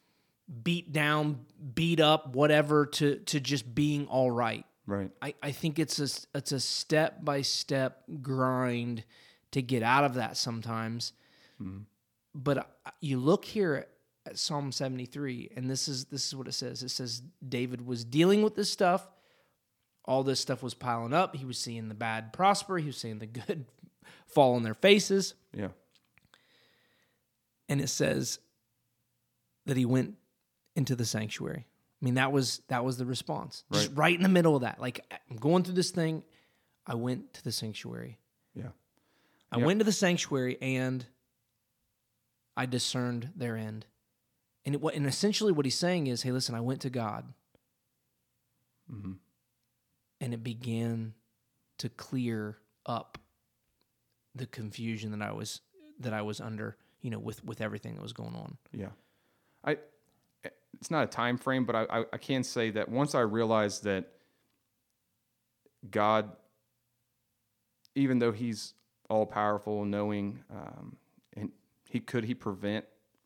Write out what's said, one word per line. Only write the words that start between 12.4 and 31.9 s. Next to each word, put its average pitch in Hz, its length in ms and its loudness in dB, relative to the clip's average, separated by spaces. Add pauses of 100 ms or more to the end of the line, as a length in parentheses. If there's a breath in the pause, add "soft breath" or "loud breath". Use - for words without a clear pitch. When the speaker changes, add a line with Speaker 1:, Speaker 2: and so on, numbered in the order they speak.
Speaker 1:
uh, - 320 -12 (100)
you 135 160 -2
look 151 280 4
here 180 420 0 (400)
at 104 100 -12
Psalm 143 340 -2
seventy-three, 127 840 -6
and 127 140 -2
this 131 180 -2
is, 135 180 -6
this 135 220 -6
is - 80 -8
what 131 120 -10
it - 60 -6
says. 123 300 -6
It 123 60 -6
says 120 320 -6 (260)
David 123 380 -4
was 120 200 -4
dealing 170 380 6
with 214 120 2
this 202 160 0
stuff. 185 360 4 (960 soft breath)
All 135 200 2
this 135 160 0
stuff 127 220 -4
was 123 140 -6
piling 117 380 -4
up. 175 220 2
He 135 100 -8
was 123 120 -8
seeing 113 320 -8
the 107 60 -10
bad 113 380 -4
prosper. 190 440 2
He 156 100 -2
was 131 100 -8
seeing 110 220 -8
the 110 60 -10
good 123 400 -8 (320)
<laughs> - 300 -20
fall 131 280 6
on 120 80 2
their 110 120 -2
faces. 196 580 4 (180)
Speaker 2:
Yeah. 98 180 -6 (2000 soft breath)
Speaker 1:
And 143 140 2
it 147 80 -2
says 135 480 0 (1300)
that 135 120 0
he 127 80 4
went 127 300 2 (600)
into 135 200 2
the 120 100 0
sanctuary. - 600 -4 (360)